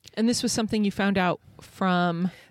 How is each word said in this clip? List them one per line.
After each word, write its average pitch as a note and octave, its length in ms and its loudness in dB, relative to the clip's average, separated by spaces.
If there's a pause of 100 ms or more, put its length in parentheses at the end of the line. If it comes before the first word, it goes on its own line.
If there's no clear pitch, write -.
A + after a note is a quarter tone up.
(160)
And A3 120 2
this A#3+ 140 0
was A#3+ 100 0
something A3 320 -2
you G3 80 0
found G3 260 0
out F3+ 220 0 (220)
from? F3 720 0 (200)